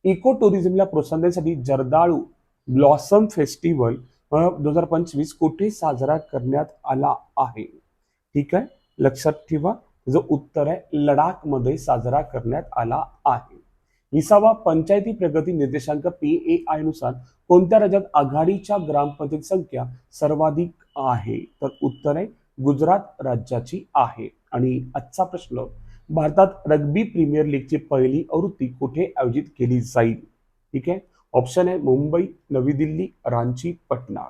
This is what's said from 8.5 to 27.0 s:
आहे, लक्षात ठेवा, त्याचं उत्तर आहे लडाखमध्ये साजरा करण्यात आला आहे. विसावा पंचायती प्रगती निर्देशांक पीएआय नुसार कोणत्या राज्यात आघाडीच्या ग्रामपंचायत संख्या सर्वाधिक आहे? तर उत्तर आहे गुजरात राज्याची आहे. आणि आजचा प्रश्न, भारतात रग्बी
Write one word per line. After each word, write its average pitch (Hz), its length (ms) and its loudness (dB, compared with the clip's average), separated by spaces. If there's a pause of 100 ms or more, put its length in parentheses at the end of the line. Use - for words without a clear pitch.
आहे, 226 100 0 (340)
लक्षात 135 320 2
ठेवा, 156 420 -4
त्याचं - 560 -4
उत्तर 143 380 -2
आहे 175 120 -4 (140)
लडाखमध्ये 147 840 0
साजरा 127 440 -2
करण्यात 127 420 -6 (140)
आला 123 260 -4 (220)
आहे. 123 360 -2 (520)
विसावा 208 380 6
पंचायती 196 600 0
प्रगती 160 400 -2
निर्देशांक 147 560 -2
पीएआय 160 720 -2
नुसार 151 320 -4 (340)
कोणत्या 185 320 6
राज्यात 196 220 4 (120)
आघाडीच्या 160 640 2 (100)
ग्रामपंचायत 147 540 -2
संख्या 147 440 -4 (260)
सर्वाधिक 156 600 0 (240)
आहे? 113 440 -2
तर - 280 -8 (160)
उत्तर 143 320 -2
आहे 190 100 -4 (380)
गुजरात 156 360 2 (220)
राज्याची 123 640 -6 (120)
आहे. 113 420 -2 (140)
आणि 127 440 -2
आजचा - 280 -6
प्रश्न, 127 420 -8 (440)
भारतात 156 380 4 (180)
रग्बी 147 380 2